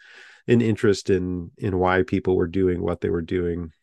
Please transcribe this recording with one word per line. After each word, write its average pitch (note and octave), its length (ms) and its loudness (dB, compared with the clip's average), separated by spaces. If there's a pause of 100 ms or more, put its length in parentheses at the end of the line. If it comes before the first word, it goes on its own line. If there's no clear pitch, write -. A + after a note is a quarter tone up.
(480)
an A#2+ 140 4
interest G#2+ 480 2
in, F2+ 480 -2
in F#2+ 200 -2
why F#2 260 4
people F#2 340 0
were F2+ 100 0
doing F2+ 340 0
what F2 200 -4
they - 80 -2
were F2 120 -2
doing, F2 600 -4